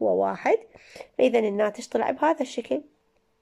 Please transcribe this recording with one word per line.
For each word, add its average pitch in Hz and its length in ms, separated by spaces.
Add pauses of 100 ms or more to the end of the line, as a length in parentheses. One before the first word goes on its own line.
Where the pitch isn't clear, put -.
هو 98 220
واحد، 196 340 (600)
فإذا 240 220
الناتج 208 480
طلع 240 240
بهذا 302 300
الشكل. 262 400 (600)